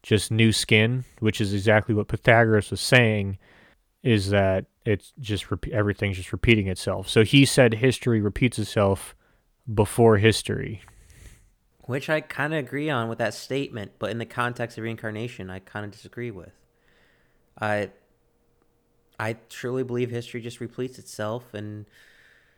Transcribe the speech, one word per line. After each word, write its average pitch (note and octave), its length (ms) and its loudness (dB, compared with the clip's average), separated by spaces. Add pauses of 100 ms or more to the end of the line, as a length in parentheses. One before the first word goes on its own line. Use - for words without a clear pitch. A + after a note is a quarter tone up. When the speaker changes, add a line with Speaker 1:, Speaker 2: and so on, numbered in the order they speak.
Speaker 1:
just - 280 0
new A2 200 4
skin, A2+ 520 2 (160)
which G#2+ 220 0
is G2+ 120 -2
exactly G#2+ 400 2
what G#2 140 -2
Pythagoras A2+ 640 4
was G2 100 -6
saying, G#2+ 560 2 (680)
is G2+ 260 2
that F#2+ 360 2 (200)
it's G#2 340 -2
just G#2 320 -6
rep-, - 160 -6
everything's G#2 500 -2
just F#2 140 -12
repeating G#2+ 360 2
itself. F#2+ 420 -4
So A2+ 140 4
he C#3 220 6
said B2 300 4
history A#2 460 0
repeats G#2+ 360 -2
itself G2+ 580 0 (560)
before G#2+ 460 4
history. G2+ 640 0 (1000)
Speaker 2:
Which C#3 280 -8
I D#3 120 0
kinda D3+ 360 -4
agree C#3+ 320 -4
on A#2 200 -2
with A2+ 80 -6
that G#2+ 160 -2
statement, B2 640 -8
but G2+ 120 -6
in A2+ 60 -6
the A#2 80 -8
context A#2+ 520 -6
of A2 60 -8
reincarnation, A2+ 640 -10
I F#2 100 -14
kinda G#2 300 -12
disagree A2+ 420 -14
with. E2+ 220 -18 (1040)
I, G#2 320 -2 (1300)
I A2+ 180 -6 (120)
truly B2+ 340 -6
believe A#2+ 280 -4
history A#2+ 300 -10
just A#2 200 -14
repeats B2+ 360 -10
itself, A2 560 -10
and G#2 320 -12 (720)